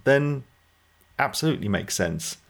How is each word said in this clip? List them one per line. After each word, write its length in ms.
then 400
absolutely 500
makes 260
sense. 440